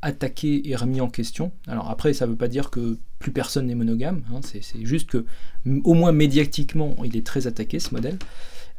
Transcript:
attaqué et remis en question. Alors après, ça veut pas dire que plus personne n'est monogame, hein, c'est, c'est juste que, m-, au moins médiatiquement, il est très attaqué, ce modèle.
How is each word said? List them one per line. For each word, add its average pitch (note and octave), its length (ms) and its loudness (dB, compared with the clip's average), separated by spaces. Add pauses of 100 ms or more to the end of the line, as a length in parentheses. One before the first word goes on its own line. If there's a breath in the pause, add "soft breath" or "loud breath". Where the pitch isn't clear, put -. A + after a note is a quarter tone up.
attaqué C#3+ 680 -2
et B2+ 80 -2
remis B2+ 240 0
en B2 80 0
question. B2 420 -4 (160)
Alors A2+ 220 -6
après, C#3+ 240 0
ça C#3 120 -2
veut A#2 120 0
pas A#2+ 100 0
dire C3+ 220 0
que A#2 280 -2 (220)
plus - 140 -4
personne C3 340 -2
n'est A#2+ 80 -2
monogame, A#2+ 460 0 (120)
hein, B2+ 80 -2
c'est, - 220 -4
c'est A2+ 220 -4
juste B2+ 240 2
que, A#2 160 0 (400 loud breath)
m-, C3+ 180 2
au E3 120 6
moins E3+ 180 6
médiatiquement, D3+ 880 4
il A#2 140 2
est A2 80 2
très C3 200 0
attaqué, A2+ 360 -2
ce - 120 -2
modèle. C3 260 -4 (600 loud breath)